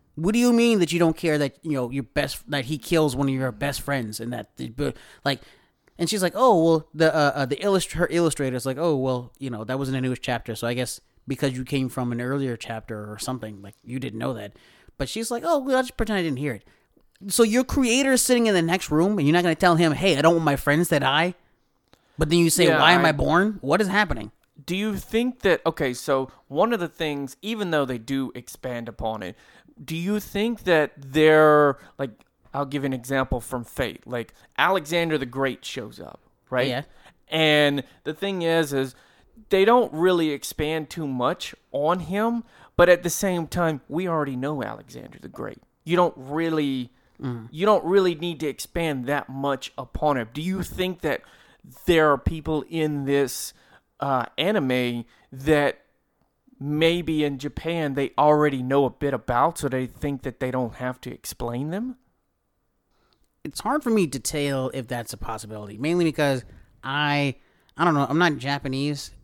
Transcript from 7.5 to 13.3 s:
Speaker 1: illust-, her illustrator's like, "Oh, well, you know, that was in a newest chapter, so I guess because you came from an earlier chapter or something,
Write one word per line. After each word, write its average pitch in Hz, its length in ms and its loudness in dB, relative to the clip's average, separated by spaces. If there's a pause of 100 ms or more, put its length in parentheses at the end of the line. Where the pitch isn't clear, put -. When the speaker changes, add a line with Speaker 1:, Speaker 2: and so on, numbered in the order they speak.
Speaker 1:
illust-, 190 300 0
her 165 180 0
illustrator's 143 560 0
like, 131 120 -4
"Oh, 160 180 0
well, 127 420 -2
you 135 120 -8
know, 110 140 -8
that 127 140 -4
was 135 100 -4
in 135 60 -2
a 131 60 -2
newest 127 220 -4
chapter, 120 320 -4
so - 120 -6
I 120 80 -2
guess 123 260 -6 (280)
because 135 280 -2
you 127 80 -6
came 131 240 -2
from 123 240 -4
an 120 80 -4
earlier 127 360 -4
chapter 107 540 -10
or 107 80 -12
something, 107 440 -8